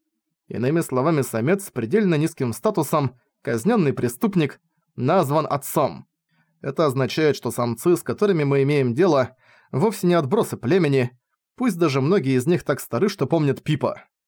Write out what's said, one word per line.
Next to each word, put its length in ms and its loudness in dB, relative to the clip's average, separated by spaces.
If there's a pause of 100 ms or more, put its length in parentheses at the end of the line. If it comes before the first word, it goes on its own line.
(480)
Иными 340 -2
словами, 400 0
самец 440 -2
с 60 -16
предельно 440 0
низким 360 -2
статусом – 640 -2 (240)
казненный 520 0
преступник, 640 -2 (360)
назван 540 0
отцом. 580 -4 (540)
Это 260 0
означает, 480 0
что 160 -6
самцы, 440 0
с 60 -2
которыми 420 0
мы 200 2
имеем 300 2
дело, 420 2 (360)
вовсе 360 0
не 60 4
отбросы 440 0
племени, 540 2 (440)
пусть 220 -2
даже 240 0
многие 360 2
из 100 -2
них 160 2
так 160 -2
стары, 300 -2
что 180 -4
помнят 340 0
Пипа. 420 -2 (240)